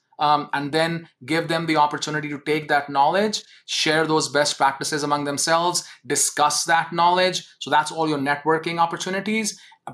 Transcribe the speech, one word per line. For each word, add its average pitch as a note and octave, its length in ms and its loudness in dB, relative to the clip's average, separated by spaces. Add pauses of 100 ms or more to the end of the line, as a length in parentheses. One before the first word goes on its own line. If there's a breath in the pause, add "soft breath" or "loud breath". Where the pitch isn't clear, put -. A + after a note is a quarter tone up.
(200)
um, D3 320 2
and C#3+ 200 -4
then E3 360 -2 (160 loud breath)
give D#3 240 -2
them E3 180 -2
the D#3 100 0
opportunity D3 520 0
to C#3 160 -8
take D3+ 240 -2
that C#3+ 220 0
knowledge, F3 520 2 (240 loud breath)
share D#3+ 380 0
those D#3 240 2
best C#3+ 300 0
practices C#3+ 440 0
among D3 220 0
themselves, E3 600 0 (220 loud breath)
discuss - 580 0
that E3 280 2
knowledge. F3+ 540 2 (140 loud breath)
So C3+ 100 -10
that's D3+ 220 2
all D#3+ 160 0
your D3 100 0
networking D#3 600 0
opportunities. F#3+ 800 -2 (360 loud breath)